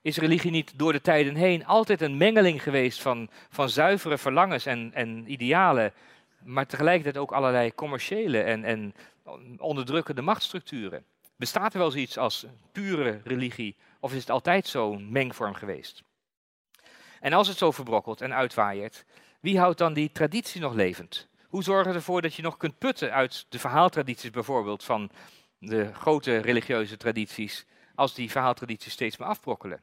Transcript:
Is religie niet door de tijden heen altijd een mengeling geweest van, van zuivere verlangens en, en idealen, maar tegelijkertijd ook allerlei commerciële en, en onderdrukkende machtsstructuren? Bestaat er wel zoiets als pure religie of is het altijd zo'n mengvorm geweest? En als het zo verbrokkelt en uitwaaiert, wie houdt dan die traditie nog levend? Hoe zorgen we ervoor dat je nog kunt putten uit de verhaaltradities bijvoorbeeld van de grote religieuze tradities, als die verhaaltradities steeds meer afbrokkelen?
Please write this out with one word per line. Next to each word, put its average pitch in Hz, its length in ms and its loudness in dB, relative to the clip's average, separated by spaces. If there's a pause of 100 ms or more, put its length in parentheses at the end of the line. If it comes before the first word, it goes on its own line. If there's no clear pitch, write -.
Is 156 160 -2
religie 165 340 2
niet 151 280 -4
door 156 120 4
de 147 100 0
tijden 147 340 4
heen 175 300 2
altijd 214 360 2
een 139 160 -2
mengeling 185 460 6
geweest 135 380 0
van, 117 280 -2 (200)
van 135 200 -2
zuivere 151 480 2
verlangens 151 480 2
en, 120 280 -4
en 113 380 -6
idealen, 131 640 4 (500)
maar 131 240 -4
tegelijkertijd 151 500 2
ook 143 140 -4
allerlei 123 440 2
commerciële 151 680 -2
en, 110 220 0
en 107 300 -4 (640)
onderdrukkende 143 640 -4
machtsstructuren? 123 840 -4 (300)
Bestaat 190 380 -2
er - 60 -6
wel 160 120 2
zoiets 135 260 -6
als 113 280 -2 (260)
pure 151 520 -2
religie 123 520 -6 (240)
of 131 140 -6
is 135 60 -4
het - 100 -10
altijd 170 380 0
zo'n 104 440 -4
mengvorm 120 420 -2
geweest? - 500 -12 (1160)
En 139 140 -2
als 190 140 6
het 196 100 -4
zo 165 140 4
verbrokkelt 113 500 -2
en 131 120 -6
uitwaaiert, 110 720 -2 (340)
wie 190 200 2
houdt 180 180 6
dan 165 160 2
die 151 180 -2
traditie 170 500 -2
nog 135 120 -4
levend? 92 540 -2 (200)
Hoe 190 160 -6
zorgen 190 280 4
we 175 60 -2
ervoor 180 240 -2
dat 160 120 -2
je - 80 -12
nog 165 160 -6
kunt 156 200 -4
putten 160 360 -2
uit 131 360 0
de 120 100 -10
verhaaltradities 135 720 2
bijvoorbeeld 110 540 -4
van 107 260 -2 (480)
de 107 360 -4
grote 139 440 0
religieuze 110 600 0
tradities, 110 680 -6 (300)
als 135 180 0
die 120 180 -8
verhaaltradities 123 600 -2
steeds 110 240 -4
meer 123 100 -10
afbrokkelen? 110 560 -8